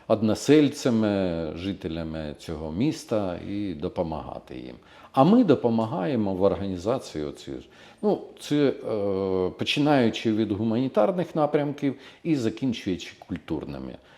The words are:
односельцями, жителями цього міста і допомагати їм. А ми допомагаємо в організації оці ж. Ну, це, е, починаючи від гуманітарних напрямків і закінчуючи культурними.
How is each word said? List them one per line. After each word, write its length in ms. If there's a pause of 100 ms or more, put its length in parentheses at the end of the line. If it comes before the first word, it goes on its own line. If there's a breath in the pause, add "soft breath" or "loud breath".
односельцями, 1500
жителями 840
цього 340
міста 680 (100)
і 260
допомагати 800
їм. 200 (420 loud breath)
А 80
ми 200
допомагаємо 920
в 80
організації 840
оці 260
ж. 100 (420 loud breath)
Ну, 180 (200)
це, 160
е, 1000
починаючи 760
від 200
гуманітарних 840
напрямків 600 (280 loud breath)
і 140
закінчуючи 760 (160)
культурними. 680 (220 soft breath)